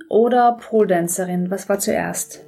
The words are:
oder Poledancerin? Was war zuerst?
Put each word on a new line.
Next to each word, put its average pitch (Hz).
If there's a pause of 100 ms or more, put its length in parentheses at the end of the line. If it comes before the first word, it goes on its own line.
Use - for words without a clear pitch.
oder 240
Poledancerin? 180
Was 190
war 202
zuerst? -